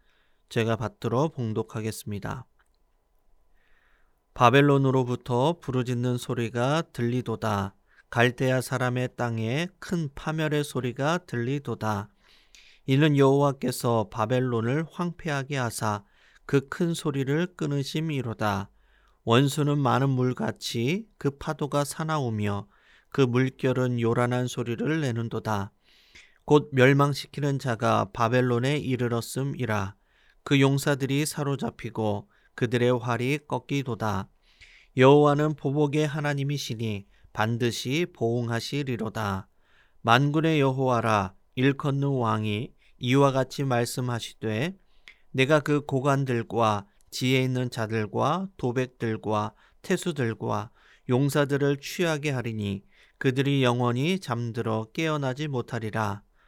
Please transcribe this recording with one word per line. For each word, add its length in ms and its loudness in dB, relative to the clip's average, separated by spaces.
제가 260 0
받들어 520 -2
봉독하겠습니다. 1160 -6
바벨론으로부터 1200 4
부르짖는 580 -2
소리가 640 -2
들리도다. 840 -2
갈대아 500 2
사람의 560 -4
땅에 500 -2
큰 360 -4
파멸의 480 -2
소리가 640 -2
들리도다. 840 -4
이는 320 4
여호와께서 960 2
바벨론을 800 0
황폐하게 680 -6
하사 480 -4
그 240 0
큰 240 -2
소리를 640 -2
끊으심이로다. 1120 -4
원수는 540 4
많은 320 2
물같이 1040 -2
그 140 -2
파도가 540 -2
사나우며 840 -4
그 140 2
물결은 800 0
요란한 460 0
소리를 520 -4
내는도다. 720 -4
곧 280 4
멸망시키는 840 2
자가 540 0
바벨론에 640 2
이르렀음이라. 1200 -4
그 160 4
용사들이 640 2
사로잡히고 1040 -4
그들의 440 2
활이 460 -2
꺾이도다. 840 -4
여호와는 600 6
보복의 500 0
하나님이시니 1000 -4
반드시 800 0
보응하시리로다. 1300 -4
만군의 580 4
여호와라, 760 2
일컫는 540 0
왕이 640 -2
이와 340 4
같이 300 -2
말씀하시되, 1120 -2
내가 280 4
그 220 0
고관들과 1040 0
지혜 320 0
있는 260 -2
자들과 880 -2
도백들과 960 -2
태수들과 880 -2
용사들을 720 2
취하게 480 -2
하리니 540 -4
그들이 440 2
영원히 560 2
잠들어 760 -4
깨어나지 520 -2
못하리라. 760 -4